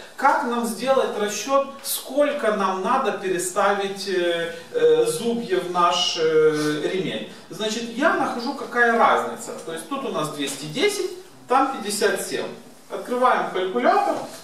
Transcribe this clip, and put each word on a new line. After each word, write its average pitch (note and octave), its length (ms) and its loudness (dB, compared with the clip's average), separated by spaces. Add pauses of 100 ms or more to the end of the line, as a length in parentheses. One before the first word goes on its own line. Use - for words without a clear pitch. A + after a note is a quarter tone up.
(180)
Как D4 260 4
нам A#3+ 220 -2
сделать A#3+ 520 0
расчет, C4+ 500 0 (160)
сколько C4 760 0
нам F#3+ 240 0
надо G3+ 320 0
переставить, G3 960 -2
э, E3+ 440 0 (200)
э, D#3+ 320 6
зубьев F#3 580 -2
в F3 80 -6
наш, F3 480 2
э, D#3 640 4 (100)
ремень? D#3 380 -4 (200)
Значит, G#3+ 340 -4 (120)
я E4+ 200 4
нахожу, A#3+ 400 -4
какая A#3 420 2
разница. - 540 2 (140)
То - 60 -10
есть - 160 -10
тут G#3 160 -6
у A3 60 -4
нас D#3 220 -4
двести D3 340 -6
десять, F#4 460 0 (360)
там C#4 300 2
пятьдесят G3+ 500 0
семь. C3+ 200 -4 (420)
Открываем - 600 0
калькулятор, B3+ 680 2 (260)